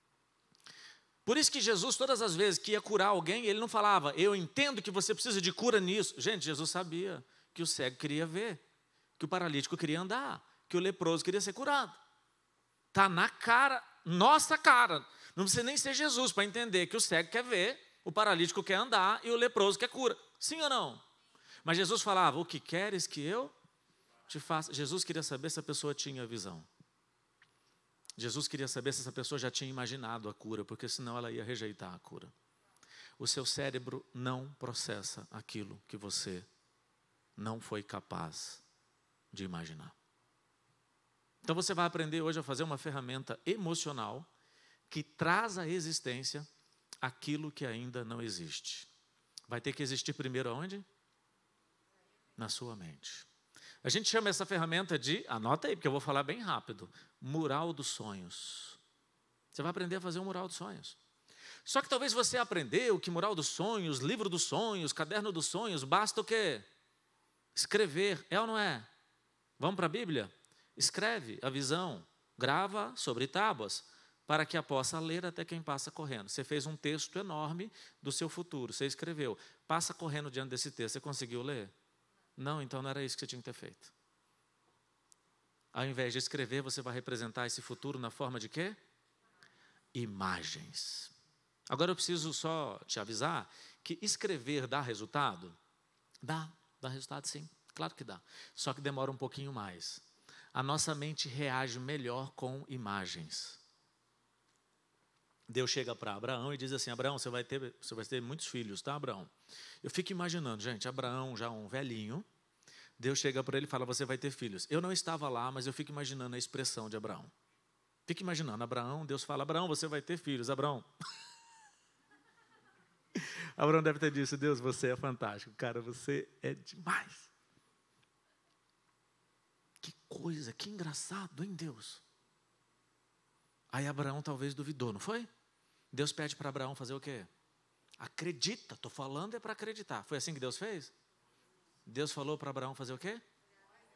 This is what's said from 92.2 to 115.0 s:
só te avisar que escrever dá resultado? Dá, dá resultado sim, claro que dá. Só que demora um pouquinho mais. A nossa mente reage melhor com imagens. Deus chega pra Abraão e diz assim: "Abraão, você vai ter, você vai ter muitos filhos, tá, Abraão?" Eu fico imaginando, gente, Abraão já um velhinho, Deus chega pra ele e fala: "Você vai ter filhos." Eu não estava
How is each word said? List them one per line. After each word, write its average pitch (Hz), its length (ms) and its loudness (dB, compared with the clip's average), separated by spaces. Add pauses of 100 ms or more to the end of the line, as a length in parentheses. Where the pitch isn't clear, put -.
só 156 520 -4
te - 140 -6
avisar 113 520 -4 (320)
que 170 180 -6
escrever 147 640 -2
dá 139 140 -2
resultado? 107 720 -4 (640)
Dá, 160 300 -4 (280)
dá 131 100 -8
resultado 135 360 -8
sim, 151 240 -8 (240)
claro 165 220 -4
que - 80 -12
dá. 101 180 -12 (320)
Só - 200 -2
que 139 80 -10
demora 135 300 0
um 131 60 -8
pouquinho 135 340 -6
mais. 98 480 -8 (540)
A 127 80 0
nossa 151 320 2
mente 147 340 -2
reage 131 520 -2
melhor 131 540 -4
com 131 340 -6
imagens. 101 920 -6 (1900)
Deus 123 240 0
chega 120 240 -2
pra 107 180 -6
Abraão 123 400 -4
e 143 40 -4
diz 131 160 -6
assim: 123 180 -4
"Abraão, 127 260 0
você 123 120 -6
vai 123 140 -2
ter, 131 360 -6
você - 160 -10
vai 110 100 -6
ter 127 160 -4
muitos 131 260 -6
filhos, 110 340 -6
tá, 139 140 -4
Abraão?" 117 340 -8 (520)
Eu 139 80 -8
fico 185 220 -2
imaginando, 165 500 -2
gente, 117 260 -4
Abraão 127 500 -4
já 117 120 -4
um 110 180 -8
velhinho, 120 560 -4 (760)
Deus 131 200 2
chega 135 240 2
pra 135 120 -2
ele 135 100 0
e - 40 -8
fala: 127 160 0
"Você 123 180 -2
vai 131 140 -2
ter 135 140 -4
filhos." 101 380 -6
Eu 160 120 2
não 180 100 -2
estava 160 380 -2